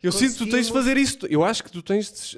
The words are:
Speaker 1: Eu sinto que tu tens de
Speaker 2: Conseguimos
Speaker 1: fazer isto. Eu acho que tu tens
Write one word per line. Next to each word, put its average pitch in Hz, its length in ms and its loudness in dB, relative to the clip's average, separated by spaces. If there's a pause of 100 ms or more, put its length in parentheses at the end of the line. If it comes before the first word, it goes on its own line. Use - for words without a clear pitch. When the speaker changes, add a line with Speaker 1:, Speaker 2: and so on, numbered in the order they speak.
Speaker 1:
Eu 180 80 2
sinto 240 220 2
que - 60 -10
tu 233 80 -4
tens 233 220 2
de 226 40 -4
Speaker 2:
Conseguimos 254 60 2
Speaker 1:
fazer 262 180 2
isto. 269 300 0
Eu 151 180 2
acho 214 180 0
que - 80 -18
tu 175 120 -12
tens - 560 -4